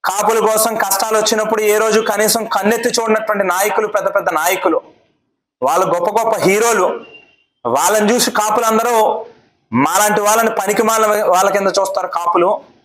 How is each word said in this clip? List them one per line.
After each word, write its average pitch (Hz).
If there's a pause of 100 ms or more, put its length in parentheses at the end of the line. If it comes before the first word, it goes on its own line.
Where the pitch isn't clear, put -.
కాపుల 214
కోసం 220 (100)
కష్టాలు 220
వచ్చినప్పుడు 214 (120)
ఏ 214
రోజు 220 (100)
కనీసం 214 (120)
కన్నెత్తి 226
చూడనటువంటి 214
నాయకులు, 202 (100)
పెద్ద 190
పెద్ద 185 (120)
నాయకులు, 175 (840)
వాళ్ళు 175
గొప్ప 175 (100)
గొప్ప 220 (120)
హీరోలు, 208 (800)
వాళ్ళని 185
చూసి 247 (100)
కాపులందరూ 220 (760)
మాలాంటి 190
వాళ్ళని 220
పనికి 208
మాలిన 220 (280)
వాళ్ళ 190
కింద 196
చూస్తారు 190
కాపులు. 175 (340)